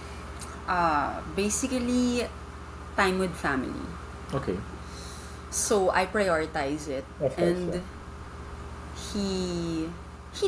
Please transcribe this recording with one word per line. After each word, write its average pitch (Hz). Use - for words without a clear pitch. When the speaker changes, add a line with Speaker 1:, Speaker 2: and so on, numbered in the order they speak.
Speaker 1:
Uh, 160
basically, 240
time 190
with 185
family. 131
Speaker 2:
Okay. 123
Speaker 1:
So, 190
I 190
prioritize 156
it. 139
Speaker 2:
Of 135
course, 175
Speaker 1:
And 175
Speaker 2:
yeah. 180
Speaker 1:
he, 175
he -